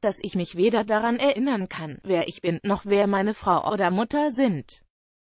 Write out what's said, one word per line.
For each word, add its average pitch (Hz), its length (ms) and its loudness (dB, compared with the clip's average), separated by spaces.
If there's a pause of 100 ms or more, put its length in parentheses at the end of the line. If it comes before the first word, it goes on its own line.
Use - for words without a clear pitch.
dass 202 220 0
ich 202 100 -6
mich 175 220 -4
weder 208 280 2
daran 220 340 0
erinnern 254 520 0
kann, 156 340 -10
wer 180 240 0
ich - 140 -14
bin, 165 220 -2
noch 202 220 -2
wer 202 200 4
meine 202 300 0
Frau - 360 0
oder 190 200 0
Mutter 277 400 0
sind. 220 500 -2 (420)